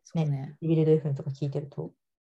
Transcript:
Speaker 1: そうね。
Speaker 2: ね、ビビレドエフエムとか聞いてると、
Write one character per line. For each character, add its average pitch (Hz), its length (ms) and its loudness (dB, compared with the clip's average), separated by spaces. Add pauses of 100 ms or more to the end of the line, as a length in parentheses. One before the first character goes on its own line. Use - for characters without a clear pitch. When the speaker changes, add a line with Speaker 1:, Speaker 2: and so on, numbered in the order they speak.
Speaker 1:
そ - 180 -2
う 156 40 0
ね。 147 40 0
Speaker 2:
ね、 139 320 -4
ビ 165 80 -2
ビ 160 60 4
レ 156 100 4
ド 156 60 6
エ 156 60 8
フ 151 100 -4
エ 139 40 0
ム 139 60 -2
と - 60 -10
か 143 60 -6
聞 143 180 -4
い 139 40 -4
て 147 80 -4
る 147 80 -6
と、 - 260 -12 (280)